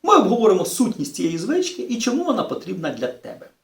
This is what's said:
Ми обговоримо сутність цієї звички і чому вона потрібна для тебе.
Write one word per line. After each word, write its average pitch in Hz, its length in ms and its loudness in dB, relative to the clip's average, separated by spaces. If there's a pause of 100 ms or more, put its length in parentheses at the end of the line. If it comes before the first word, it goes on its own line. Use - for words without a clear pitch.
Ми 392 140 6
обговоримо 208 480 4
сутність - 500 -2
цієї 170 240 -2
звички 285 440 -2
і 233 160 -4
чому 254 260 -2
вона 247 180 0
потрібна 160 480 -6
для 120 160 -6
тебе. - 420 -12 (140)